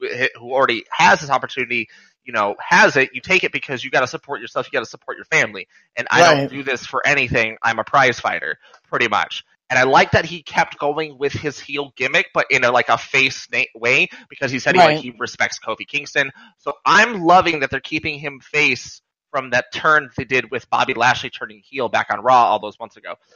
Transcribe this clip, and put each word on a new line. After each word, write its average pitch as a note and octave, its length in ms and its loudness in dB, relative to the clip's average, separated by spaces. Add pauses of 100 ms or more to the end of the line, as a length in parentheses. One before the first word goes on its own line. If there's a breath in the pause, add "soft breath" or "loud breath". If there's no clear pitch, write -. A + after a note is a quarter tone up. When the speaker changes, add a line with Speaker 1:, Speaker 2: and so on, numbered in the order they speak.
(380)
Speaker 1:
who A#2+ 140 -16
already B2+ 400 0
has F3 300 4
this D3 80 -10
opportunity, B2 580 -4 (380 soft breath)
you B2 80 -12
know, G#2 260 -2
has F3 380 2
it. C3+ 180 2
You B2+ 60 -14
take F#3 240 0
it D3 80 -6
because C3 320 -8
you C3 40 -14
gotta C3+ 160 2
support C#3 360 -8
yourself, B2 260 -6
you - 100 -10
gotta A#2 80 -4
support - 320 -14
your - 100 -18
family. A2+ 420 -2 (260)
And A#2+ 160 -6
I B2 80 4
don't E3 200 8
Speaker 2:
Right. C#3 100 -2
Speaker 1:
do C3+ 140 -10
this C3 220 -4
for - 220 -4
anything. B2 560 0
I'm A2+ 160 -2
a A2 60 -4
prize C3 340 2
fighter, D#2+ 400 -6 (300 soft breath)
pretty B2 180 0
much. G2+ 380 -2 (240)
And B2+ 80 0
I B2+ 60 4
like D3+ 280 4
that G#3 120 2
he E3+ 200 -12
kept - 340 -4
going D3 400 -4
with C#3 160 -2
his - 260 -8
heel C#3+ 380 -10
gimmick, C#3 360 0
but E3 160 0
in C3 140 2
a, B2 80 4
like, A#2+ 160 2
a A#2 100 4
face - 540 -2
na-, B2 120 -2 (120)
way, B2+ 320 0 (220 loud breath)
because C#3 200 -6
he C3 100 -4
said C#3+ 160 0
he, - 40 6
like, E3+ 120 8
Speaker 2:
Right. D#3 80 -2
Speaker 1:
he B2 200 -12
respects A2+ 400 -4
Kofi G#2 260 -10
Kingston. C#3+ 460 -6 (280 soft breath)
So D3 120 -8 (140)
I'm G3 400 4
loving E3+ 340 6
that C3+ 100 -2
they're C3+ 120 -6
keeping D3+ 360 -6
him C#3+ 220 -12
face C#3+ 640 -2 (280)
from C3 200 -6
that B2 240 0
turn D3+ 420 2
they C#3 80 -6
did A#2+ 280 -2
with B2 180 -8
Bobby B2+ 240 0
Lashley A#2 380 2
turning G#2+ 340 -14
heel C3 240 -6
back G#2 220 -2
on G2+ 120 -4
Raw B2 220 6
all G2+ 140 2
those G2+ 200 -12
months A2+ 160 -16
ago. G2 200 -16 (200)